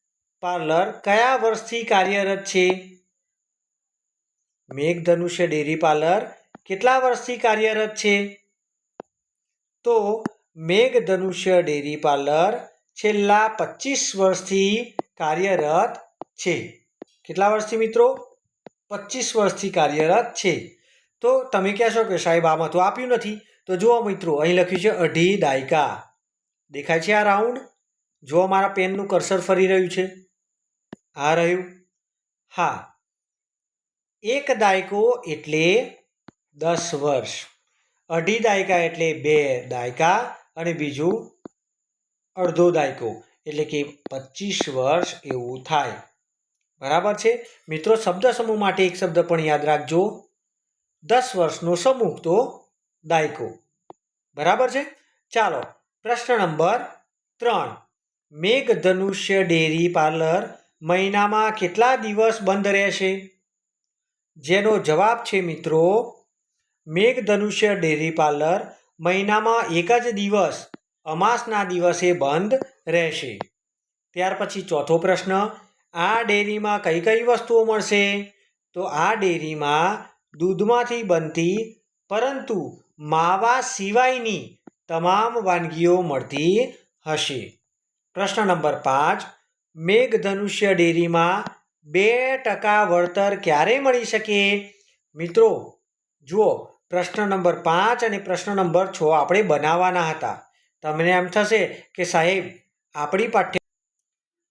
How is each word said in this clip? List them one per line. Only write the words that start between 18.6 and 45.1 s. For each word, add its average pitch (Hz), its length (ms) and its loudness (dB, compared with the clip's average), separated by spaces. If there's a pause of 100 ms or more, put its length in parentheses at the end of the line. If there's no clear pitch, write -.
પચીસ 214 460 -8
વર્ષથી 196 340 0
કાર્યરત 156 640 2
છે. - 480 -4 (400)
તો 254 220 2
તમે 202 280 0
કહેશો 220 320 2
કે 190 140 -2
સાહેબ 165 280 2
આમાં 156 260 0
તો 175 80 2
આપ્યું 208 300 0
નથી. 214 320 -2 (240)
તો 185 100 -2
જુઓ 226 280 4
મિત્રો, 175 320 -2
અહીં 165 200 2
લખ્યું 180 260 2
છે 214 80 2
અઢી 175 480 2
દાયકા. 135 760 0 (560)
દેખાય 147 300 -2
છે 190 140 0
આ 208 100 4
રાઉન્ડ? 214 340 2 (640)
જુઓ 165 240 2
મારા 190 200 2
પેનનું 190 400 -4
કર્સર 180 340 0
ફરી 185 260 2
રહ્યું 185 220 2
છે. 185 360 -6 (880)
આ 147 180 2
રહ્યું. 180 520 -2 (640)
હા, - 460 -6 (1300)
એક 269 280 -2
દાયકો 208 760 2
એટલે 160 680 0 (580)
દસ 160 400 -2
વર્ષ, 139 520 -4 (640)
અઢી 170 300 0
દાયકા 196 380 2
એટલે 165 360 0
બે 135 520 0
દાયકા 131 720 -2 (200)
અને 170 180 -4
બીજું 151 580 -4 (1040)
અડધો 175 360 2
દાયકો 131 520 -4 (220)
એટલે 151 200 -6
કે 147 180 -4
પચીસ 143 880 -8
વર્ષ 139 440 0 (100)